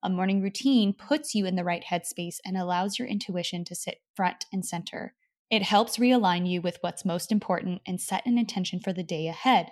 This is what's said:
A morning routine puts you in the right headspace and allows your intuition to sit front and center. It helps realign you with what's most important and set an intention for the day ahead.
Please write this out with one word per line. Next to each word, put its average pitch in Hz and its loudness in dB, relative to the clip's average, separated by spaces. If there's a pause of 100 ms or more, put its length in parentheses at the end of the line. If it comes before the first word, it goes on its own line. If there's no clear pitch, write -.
A 185 -4
morning 190 2
routine 202 2
puts - -2
you 202 2
in 185 0
the 175 -2
right 175 -2
headspace 175 -6
and 185 -4
allows 185 -2
your 247 2
intuition 175 -2
to 175 -10
sit - -6 (180)
front 180 0
and 190 -2
center. - -8 (360)
It 214 4
helps 214 4
realign 208 4
you 175 0
with 170 -2
what's - -6
most 175 0
important 185 0
and 180 -4
set - -4
an 240 4
intention 185 -2
for 190 -4
the 180 -4
day 160 -4
ahead. 175 2